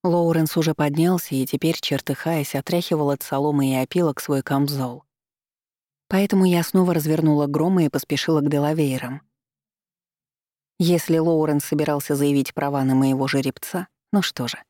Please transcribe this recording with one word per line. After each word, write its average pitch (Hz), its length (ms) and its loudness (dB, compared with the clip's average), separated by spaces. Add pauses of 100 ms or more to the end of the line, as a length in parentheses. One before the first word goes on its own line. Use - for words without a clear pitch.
Лоуренс 165 520 2
уже 160 200 0
поднялся 160 580 0
и 131 140 -2
теперь, 160 340 -2
чертыхаясь, 147 720 -4
отряхивал 151 560 -2
от 139 140 -4
соломы 139 480 0
и 131 40 0
опилок 147 460 -2
свой 139 220 -2
камзол. 135 600 -4 (1040)
Поэтому 196 360 2
я 175 160 4
снова 180 320 2
развернула 156 540 2
Грома 160 380 2
и 139 40 0
поспешила 151 520 -2
к 147 80 0
Делавейрам. 143 760 -2 (1500)
Если 170 400 2
Лоуренс 156 480 2
собирался 147 500 -2
заявить 143 380 0
права 143 300 -2
на 131 100 2
моего 135 340 2
жеребца, 139 600 -4 (240)
ну 202 100 2
что - 260 -6
же - 220 -12